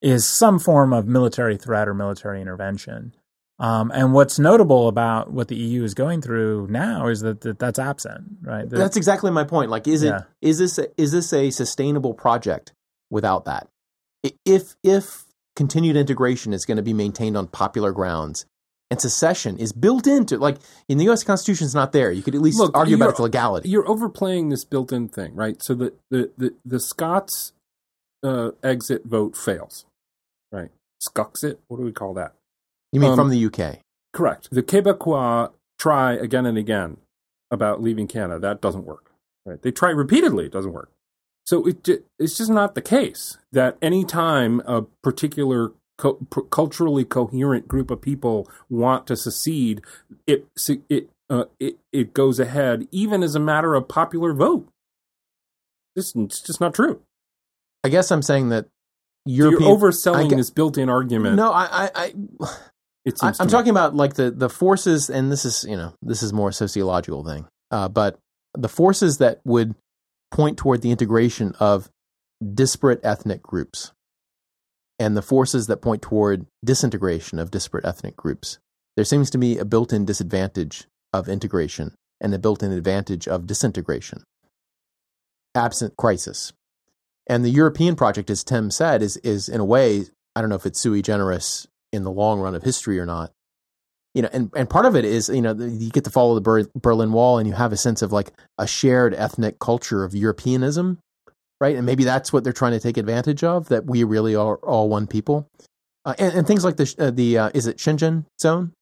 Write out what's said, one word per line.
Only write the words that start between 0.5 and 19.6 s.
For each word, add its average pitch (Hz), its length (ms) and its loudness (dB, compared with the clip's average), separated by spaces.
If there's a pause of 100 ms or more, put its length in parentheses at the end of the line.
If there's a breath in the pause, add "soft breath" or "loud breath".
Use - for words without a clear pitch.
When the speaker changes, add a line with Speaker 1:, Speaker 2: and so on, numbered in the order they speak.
Speaker 1:
form 139 340 4
of 110 140 0
military 123 500 0
threat 107 300 -2
or 101 80 -4
military 101 460 -6
intervention. 98 760 -10 (440)
Um, 113 360 0
and 131 180 4
what's 139 240 6
notable 151 500 6
about 113 440 0
what 127 160 -4
the 113 120 -8
E 117 100 -4
U 120 140 -2
is 107 120 -4
going 156 260 -2
through 110 480 -2
now 147 380 -2
is 113 140 -2
that, 110 200 -4
that 107 180 -8
that's 120 200 -4
absent, 131 440 -8 (200)
right? 117 260 -10
That 117 80 -6
Speaker 2:
That's 190 200 2
exactly 196 340 2
my 156 140 2
point. 147 260 0
Like, 110 160 -4
is 151 160 2
it, 156 60 4
Speaker 1:
Yeah. 98 120 -2 (200)
Speaker 2:
is 156 180 2
this 180 180 0
a, 139 100 -2 (140)
is 147 100 2
this 170 220 0
a 139 160 2
sustainable 135 640 -2
project 113 580 -2 (380)
without 104 360 0
that? - 220 -8 (560)
I-, 139 100 -4 (120)
if, 190 380 2
if 196 420 0 (300)
continued 160 400 2
integration 127 580 0
is 95 120 -6
gonna 107 180 -2
be 110 100 -2
maintained 107 420 -2
on 98 120 -4
popular 101 460 -2
grounds, 85 520 -6 (460)
and 123 100 -6
secession 127 560 -2
is 110 160 -6